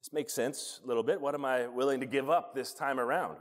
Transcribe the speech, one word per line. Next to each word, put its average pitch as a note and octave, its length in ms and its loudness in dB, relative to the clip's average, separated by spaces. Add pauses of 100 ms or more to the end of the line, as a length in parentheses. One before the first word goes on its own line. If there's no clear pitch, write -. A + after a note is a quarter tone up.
This - 100 -14
makes C3+ 220 -4
sense - 500 -4
a - 20 -10
little A#2+ 160 2
bit. D3+ 160 2
What C#3+ 160 -2
am C#3+ 120 -2
I B2+ 200 2
willing B2+ 340 2
to C3 60 -4
give C3+ 220 0
up E3 260 2
this C3 200 -4
time C#3 260 0
around, B2 400 0